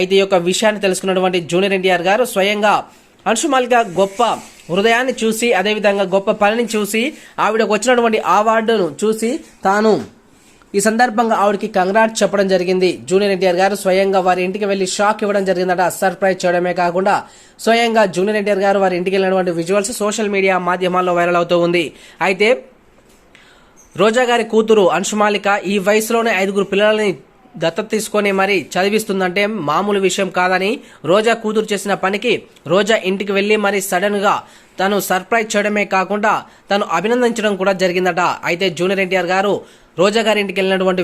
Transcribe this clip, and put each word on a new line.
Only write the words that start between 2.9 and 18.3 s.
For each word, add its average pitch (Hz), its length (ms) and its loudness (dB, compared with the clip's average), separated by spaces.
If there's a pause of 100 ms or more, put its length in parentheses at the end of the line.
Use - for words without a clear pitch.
అంశుమాలిక 254 440 0 (260)
గొప్ప 196 220 0 (500)
హృదయాన్ని 233 500 0
చూసి, 220 240 -2 (140)
అదేవిధంగా 202 520 0
గొప్ప 196 180 0 (120)
పనిని 226 320 2
చూసి, 214 260 -2 (460)
ఆవిడకు 214 300 0
వచ్చినటువంటి 233 420 2 (180)
అవార్డును 220 500 2 (180)
చూసి 220 280 0 (340)
తాను 208 280 4 (840)
ఈ 202 100 2
సందర్భంగా 226 560 2
ఆవిడకి 208 340 0
కంగ్రాట్స్ 220 440 2
చెప్పడం 196 320 0
జరిగింది. 185 360 2 (200)
జూనియర్ 196 260 2
ఎన్టీఆర్ 180 260 2
గారు 196 220 2
స్వయంగా 190 440 2
వారి 185 200 2
ఇంటికి 202 240 -4
వెళ్లి 196 240 -2
షాక్ 208 300 0
ఇవ్వడం 202 260 0
జరిగిందట. 185 320 0 (180)
సర్ప్రైజ్ 185 420 0
చేయడమే 180 380 0
కాకుండా 180 340 0 (500)
స్వయంగా 226 380 2 (120)
జూనియర్ 208 260 0